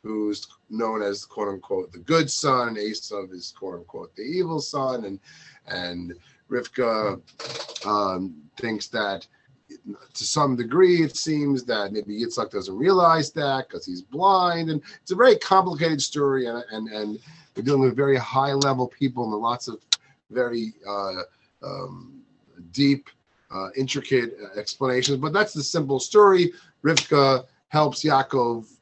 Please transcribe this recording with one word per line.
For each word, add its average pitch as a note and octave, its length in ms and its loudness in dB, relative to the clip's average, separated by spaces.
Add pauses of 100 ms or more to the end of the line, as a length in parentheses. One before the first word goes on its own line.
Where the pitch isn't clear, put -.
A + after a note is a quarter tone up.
who's G#2+ 440 -4 (220)
known A2 320 -4
as, G2+ 240 -6
quote G#2 220 -6
unquote, F#2+ 440 -6
the F2 80 -20
good D3+ 300 0
son, B2 460 0
Esav G#2 560 -8
is, F2+ 260 -16
quote F#2+ 180 -10
unquote, F2 400 -16
the G2+ 80 -12
evil D#3+ 360 -4
son, C3 460 -4
and, G2 140 -10 (480)
and F2 480 -10 (340)
Rivka, A2+ 720 -2 (640)
um, F#2+ 500 0 (220)
thinks A2 300 -6
that G2+ 380 -4 (880)
to - 120 -8
some C#3 320 0
degree, E3 440 6
it D3+ 140 0
seems C#3+ 480 0
that G#2 300 -2
maybe G#2 260 -6
Yitzchak A#2 320 -4
doesn't F#2+ 240 -6
realize E3 560 4
that C#3 380 -2
'cause - 160 -12
he's F2+ 160 -10
blind. F3 680 2
And D3+ 120 -2 (200)
it's - 100 -8
a F#3 40 -2
very A#3+ 220 8
complicated E3+ 640 2
story, C3+ 460 0
and, A#2+ 140 -6 (100)
and, A2 180 -8
and G#2+ 300 -6 (360)
we're G#2+ 80 -8
dealing C3+ 200 4
with A#2+ 120 4
very C#3 220 4
high-level C3+ 720 0
people B2 340 -2
and G#2+ 180 -2
lots A#2+ 280 -2
of A2 100 -12 (500)
very, A#2+ 440 -2 (120)
uh, G2 360 -6 (420)
um, F2+ 580 -12 (520)
deep, C#3 360 2 (400)
uh, F#2+ 280 -8
intricate, C3 680 -2
uh, - 160 -10
explanations. B2+ 600 -2
But D3 120 -2
that's G#3 220 0
the D3 100 -6
simple C#3 380 -2
story. F#3+ 520 6 (300)
Rivka C#3 600 4 (240)
helps D3+ 340 2
Yaakov B2+ 640 2 (140)